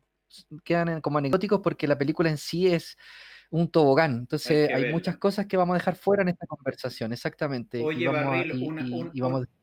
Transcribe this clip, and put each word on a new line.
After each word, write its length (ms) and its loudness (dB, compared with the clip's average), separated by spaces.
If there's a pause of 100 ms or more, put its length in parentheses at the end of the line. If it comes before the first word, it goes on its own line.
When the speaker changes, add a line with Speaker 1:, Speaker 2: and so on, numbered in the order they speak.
(640)
Speaker 1:
quedan 380 0
como 160 0
anecdóticos 440 2
porque 260 -2
la 100 4
película 320 2
en 80 -2
sí 300 0
es 300 0 (520)
un 220 0
tobogán. 400 6
Entonces, 400 -4
Speaker 2:
Hay 160 4
que 80 0
Speaker 1:
hay 60 2
Speaker 2:
verla. 140 0
Speaker 1:
muchas 220 -2
cosas 300 -2
que 100 -2
vamos 160 2
a 60 2
dejar 160 -2
fuera 260 0
en 80 2
esta 160 -6
conversación, 680 -8
exactamente. 680 -6
Speaker 2:
Oye, 200 -2
Speaker 1:
Y 20 0
vamos 160 0
a, 80 -2
Speaker 2:
Barril, 320 -2
Speaker 1:
y, 60 -4
Speaker 2:
una, 200 -6
Speaker 1:
y, 60 -6
Speaker 2:
un, 180 -8
Speaker 1:
y 100 -6
vamos 200 -2
Speaker 2:
un, 60 -8 (160)